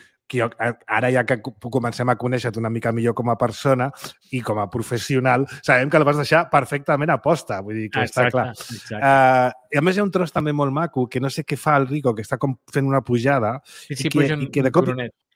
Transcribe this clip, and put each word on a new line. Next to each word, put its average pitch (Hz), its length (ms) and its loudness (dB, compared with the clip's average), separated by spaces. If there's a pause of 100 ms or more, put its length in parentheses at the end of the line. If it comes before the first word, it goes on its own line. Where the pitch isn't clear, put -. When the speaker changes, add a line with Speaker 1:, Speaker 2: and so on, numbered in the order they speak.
(260)
Speaker 1:
que 127 140 -4
jo, 113 60 2 (120)
a-, 117 200 -2 (100)
ara 117 240 2
ja 123 140 2
que 117 160 -2
co-, 127 120 -10 (160)
comencem 120 400 -2
a 120 80 4
conèixer-te 123 400 -4
una 113 120 -2
mica 117 240 -2
millor 117 200 0
com 120 160 -2
a 117 80 0
persona 127 540 0 (400)
i 127 100 -4
com 107 160 -4
a 101 120 -4
professional, 127 760 0 (160)
sabem 135 280 2
que 165 80 4
el 151 80 6
vas 147 100 2
deixar 156 340 2
perfectament 143 600 0
a 135 100 2
posta, 143 400 0
vull 107 140 -8
dir 107 160 -6
que 127 80 -2
està 123 280 2
Speaker 2:
Exacte, 120 40 0
Speaker 1:
clar. 123 200 0
Speaker 2:
exacte. 110 440 -12
Speaker 1:
Eh, 131 560 6 (240)
i - 20 2
a 143 40 2
més 185 160 2
hi - 20 -2
ha 208 40 2
un 196 80 -2
tros 180 200 -2
també 151 220 -2
molt 143 180 0
maco, 135 380 -2
que 127 100 -4
no 135 100 -2
sé 156 160 -6
què 143 120 -4
fa 151 180 2
el 139 120 2
Rico, 135 280 0
que 110 80 -8
està 131 140 -4
com 135 200 -2 (140)
fent 139 160 0
una 135 140 2
pujada, 120 640 0
Speaker 2:
Sí, - 300 -14
sí, 131 120 -4
Speaker 1:
i - 20 0
que, 143 120 0
Speaker 2:
puja 139 140 0
un, 131 80 -4
Speaker 1:
i 135 60 -6
que 143 120 -2
de 127 80 2
Speaker 2:
un - 20 -12
Speaker 1:
cop, 165 140 2
Speaker 2:
turonet. 127 260 -6 (240)